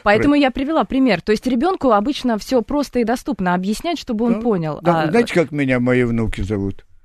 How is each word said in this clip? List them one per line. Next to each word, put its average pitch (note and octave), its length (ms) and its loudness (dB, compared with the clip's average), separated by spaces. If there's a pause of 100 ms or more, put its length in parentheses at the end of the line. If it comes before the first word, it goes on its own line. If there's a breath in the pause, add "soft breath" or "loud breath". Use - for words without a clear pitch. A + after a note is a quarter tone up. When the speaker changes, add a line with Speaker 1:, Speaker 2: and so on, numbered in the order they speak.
Speaker 1:
Поэтому A3 320 4
я C#4+ 160 4
привела C4 340 -2
пример. A#3+ 380 0
То G#3+ 100 0
есть A3 140 -2
ребенку C4+ 460 0
обычно A3+ 440 0
все A#3+ 240 0
просто C4 380 -2
и A#3+ 60 2
доступно G#3 500 -2
объяснять, G#3 440 -4
чтобы A3+ 280 -4
он A#3 80 2
Speaker 2:
Да, G#3+ 60 -6
Speaker 1:
понял. F3+ 420 -2
Speaker 2:
да. E3 220 2
Speaker 1:
А D#3+ 40 -2
Speaker 2:
Знаете, A3+ 240 2
как E3+ 180 2
меня C3+ 300 0
мои B2 240 2
внуки A#2 380 -2
зовут? G2 420 -4 (200)